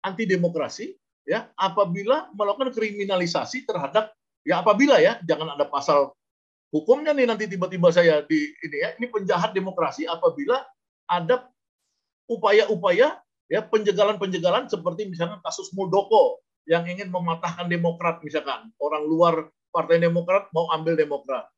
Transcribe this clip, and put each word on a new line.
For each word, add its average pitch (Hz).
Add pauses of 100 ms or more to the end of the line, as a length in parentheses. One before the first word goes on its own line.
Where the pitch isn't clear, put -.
anti 196
demokrasi, 175 (240)
ya, 214
apabila 196
melakukan 214
kriminalisasi 202
terhadap, 208 (320)
ya, 175
apabila, 220
ya, 170
jangan 156
ada 143
pasal 139 (640)
hukumnya 269
nih 254
nanti 214
tiba-tiba 180
saya 160
di 151 (160)
ini, 147
ya, 214
ini 240
penjahat 196
demokrasi 185
apabila 165 (480)
ada 175 (800)
upaya-upaya, 208 (240)
ya, 196
penjagalan-penjagalan 202
seperti 180
misalnya 170
kasus -
Muldoko 190 (240)
yang 170
ingin 185
mematahkan 170
Demokrat 170
misalkan, 139
orang 151
luar 165 (360)
Partai 165
Demokrat 170
mau 165
ambil 160
Demokrat. 139 (100)